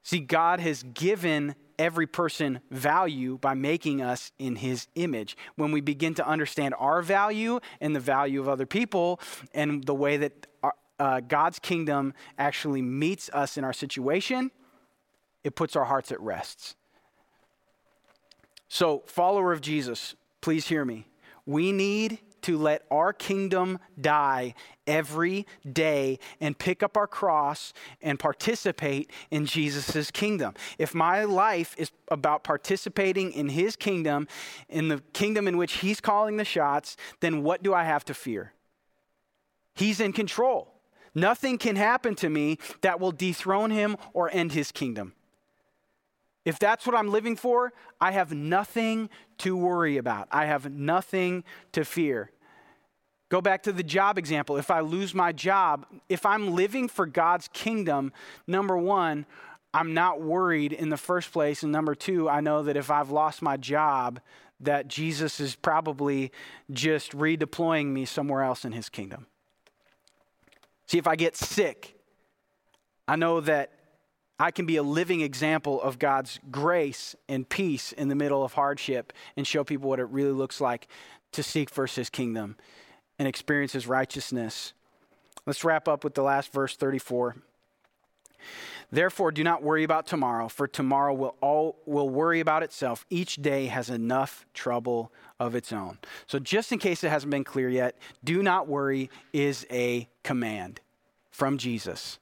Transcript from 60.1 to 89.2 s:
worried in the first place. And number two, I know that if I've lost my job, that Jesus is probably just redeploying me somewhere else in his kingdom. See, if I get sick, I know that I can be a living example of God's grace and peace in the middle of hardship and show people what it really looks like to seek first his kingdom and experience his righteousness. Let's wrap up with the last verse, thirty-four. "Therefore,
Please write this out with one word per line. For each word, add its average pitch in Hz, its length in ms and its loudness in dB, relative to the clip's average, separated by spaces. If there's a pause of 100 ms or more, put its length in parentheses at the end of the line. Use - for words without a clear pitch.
worried 160 540 2
in 156 160 -2
the 151 80 0
first 175 340 -2
place. 147 300 0
And 151 100 0
number 156 220 0
two, 170 340 0
I 147 140 2
know 151 220 2
that 143 120 0
if 139 140 -2
I've 147 220 2
lost 151 320 0
my 147 120 2
job, 135 640 0 (400)
that 143 280 0
Jesus 151 520 -4
is 139 160 -4
probably 143 760 0 (400)
just 143 400 0
redeploying 156 760 0
me 135 180 -2
somewhere 139 360 -2
else 127 240 -2
in 120 60 -6
his 113 180 -10
kingdom. 104 380 -12 (1600)
See, 170 100 2
if 160 80 2
I 160 100 6
get 160 200 2
sick, - 600 -2 (1120)
I 143 80 2
know 165 260 2
that 147 320 0 (640)
I 165 120 2
can 180 160 -4
be 160 100 2
a 151 80 2
living 165 380 0
example 147 640 0
of 127 160 -4
God's 135 400 0 (100)
grace 147 680 0 (140)
and 131 180 -4
peace 170 440 -2
in 143 160 -4
the 139 80 0
middle 143 280 2
of 127 100 -4
hardship 139 600 -2 (240)
and 139 80 -4
show 147 180 0
people 139 240 -4
what 135 120 0
it 127 60 0
really 135 260 0
looks 135 280 -2
like 123 280 -2 (460)
to 147 100 -4
seek 147 260 -2
first 135 260 -2
his 123 140 -4
kingdom 113 480 -4 (640)
and 139 80 0
experience 143 460 0
his 127 120 -4
righteousness. 127 880 -2 (720)
Let's 139 180 -4
wrap 160 240 2
up 147 160 0
with 147 120 -4
the 139 80 2
last 139 280 0
verse, 135 240 -2
thirty-four. 123 600 -2 (1600)
"Therefore, 175 400 2